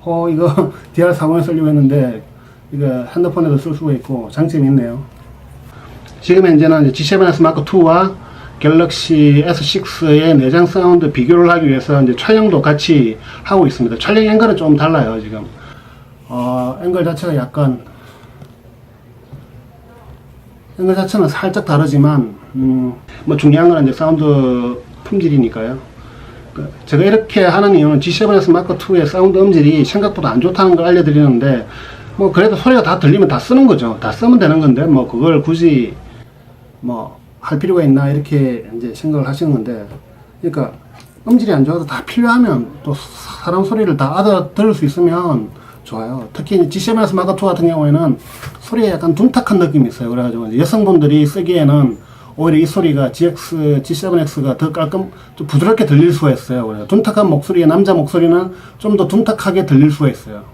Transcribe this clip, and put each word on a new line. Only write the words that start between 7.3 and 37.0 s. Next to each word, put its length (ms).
마크 240
투와 500
갤럭시 880
에스 180
식스의 720
내장 300
사운드 440
비교를 400
하기 160
위해서 360
이제 120
촬영도 460
같이 560
하고 240
있습니다. 320
촬영 260
앵글은 320
좀 200
달라요, 440
지금. 260
어, 560
앵글 180
자체가 340
약간, 440
앵글 160
자체는 340
살짝 360
다르지만, 720
음, 380
뭐 140
중요한 320
건 140
이제 100
사운드 880
품질이니까요. 720
그, 180
제가 180
이렇게 420
하는 300
이유는 260
지세븐 340
S 160
마크 260
투의 300
사운드 320
음질이 480
생각보다 440
안 100
좋다는 360
걸 80
알려드리는데, 840
뭐 140
그래도 260
소리가 260
다 160
들리면 280
다 120
쓰는 280
거죠. 340
다 120
쓰면 260
되는 220
건데, 240
뭐 260
그걸 300
굳이 540
뭐 400